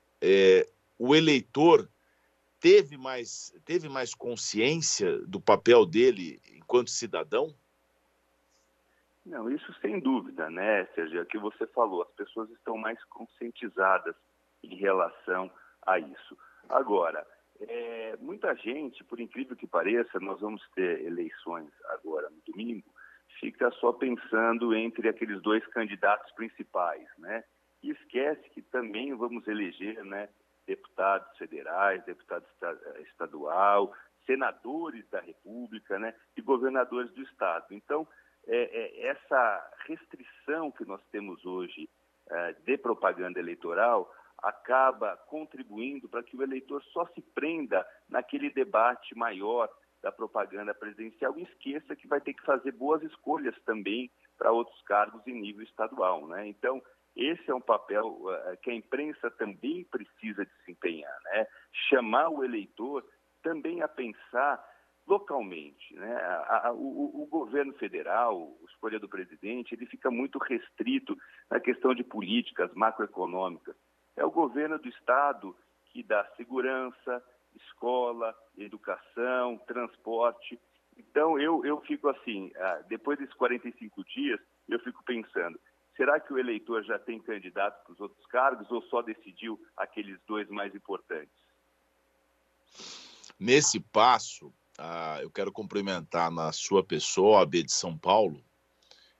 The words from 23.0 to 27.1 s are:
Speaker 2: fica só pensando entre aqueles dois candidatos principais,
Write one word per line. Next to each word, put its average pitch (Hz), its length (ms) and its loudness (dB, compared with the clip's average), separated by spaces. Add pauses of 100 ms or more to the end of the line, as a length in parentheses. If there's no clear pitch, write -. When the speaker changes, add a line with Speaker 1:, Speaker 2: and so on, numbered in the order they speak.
Speaker 2:
fica 120 320 -2
só 117 200 0
pensando 117 840 0
entre 113 340 0
aqueles 107 320 -4
dois 107 280 2
candidatos 104 640 0
principais, 87 720 -6 (100)